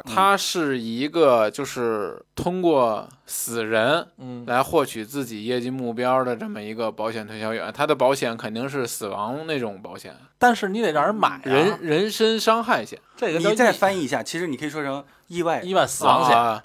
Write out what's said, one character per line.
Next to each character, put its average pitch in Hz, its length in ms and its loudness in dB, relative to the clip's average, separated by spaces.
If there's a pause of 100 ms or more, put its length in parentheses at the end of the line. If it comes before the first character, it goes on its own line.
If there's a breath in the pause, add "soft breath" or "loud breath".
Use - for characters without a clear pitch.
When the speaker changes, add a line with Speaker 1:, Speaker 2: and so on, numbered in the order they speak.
Speaker 1:
他 190 320 4
是 147 420 -2
一 117 300 -4
个， 131 420 6
就 139 140 -6
是 110 580 -4 (140)
通 180 260 -4
过 127 460 2 (180)
死 117 380 -6
人 117 420 2 (120)
Speaker 2:
嗯。 123 280 -12
Speaker 1:
来 123 160 2
获 151 220 2
取 113 200 -8
自 135 200 -6
己 110 220 -10
业 123 140 -2
绩 123 100 -6
目 127 220 -6
标 127 300 0
的 123 140 -2
这 110 120 -10
么 104 140 -10
一 107 120 -10
个 113 180 -4
保 110 180 -4
险 110 160 -8
推 107 140 -12
销 110 120 -4
员。 107 200 -6
他 143 140 -2
的 151 100 2
保 127 180 4
险 123 220 -2
肯 113 160 -8
定 120 160 -6
是 135 180 -4
死 113 220 -8
亡 110 380 -6
那 151 120 -2
种 104 240 -6
保 90 140 -14
险。 92 180 -18 (240)
Speaker 2:
但 240 160 6
是 202 140 -4
你 214 140 -4
得 180 100 2
让 147 140 2
人 202 60 2
买 190 160 2
啊。 87 140 -8
Speaker 1:
人， 147 380 2
人 170 300 0
身 220 280 2
伤 226 240 2
害 202 220 0
险。 - 160 -14 (160)
Speaker 2:
这 208 160 -2
个 165 80 0
叫 185 80 2
意 214 40 4
Speaker 3:
你 220 40 0
再 226 160 6
翻 196 240 2
译 165 80 -2
一 - 20 -2
下， 120 160 -2
其 160 160 -8
实 180 80 -6
你 139 100 -6
可 143 100 -8
以 147 40 -6
说 147 140 -6
成 139 180 -6 (260 soft breath)
意 175 140 -4
外。 160 200 0
Speaker 2:
意 185 120 -4
外 156 120 6
死 - 180 -4
亡 131 200 6
险， 123 120 6
Speaker 1:
啊。 117 280 2